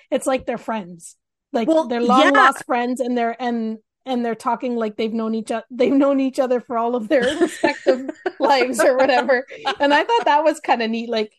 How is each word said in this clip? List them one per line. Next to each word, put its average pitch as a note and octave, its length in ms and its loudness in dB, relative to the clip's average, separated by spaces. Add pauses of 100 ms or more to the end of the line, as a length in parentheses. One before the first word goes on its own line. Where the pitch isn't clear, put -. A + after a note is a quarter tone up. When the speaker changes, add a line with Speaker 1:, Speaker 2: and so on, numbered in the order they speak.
(100)
Speaker 1:
it's C#4+ 160 -2
like C4 200 -2
they're A#3+ 120 -4
friends. F3+ 580 -10 (360)
Like, A#3 160 -2
Speaker 2:
Well, D#4+ 180 2
Speaker 1:
they're A#3 140 -2
long B3 220 4
Speaker 2:
yeah. E4+ 80 6
Speaker 1:
lost C4+ 340 4
friends, B3 360 -2
and B3 160 -2
they're, A#3 240 -2
and, A3+ 380 -4 (280)
and B3 180 -4
they're A#3 100 -2
talking A#3+ 420 -4
like A3 200 -4
they've A3+ 160 -4
known A3 220 -4
each A3 180 -6
o-, A3+ 180 -6
they've B3 220 0
known C#4 280 2
each C4 200 -2
other B3+ 200 0
for A#3+ 160 -8
all A#3 200 -2
of G#3+ 120 -6
their C4+ 140 2
Speaker 2:
<laughs> D4 180 0
Speaker 1:
respective C#4+ 720 0 (300)
lives B3+ 400 2
or C4 160 4
whatever. C4 500 2 (320)
And C#4+ 160 2
I D#4 100 4
thought A#4 200 0
that D4+ 180 4
was D#4+ 160 2
kinda A#3+ 300 0
neat, A3+ 220 -6
like, G#3+ 280 -2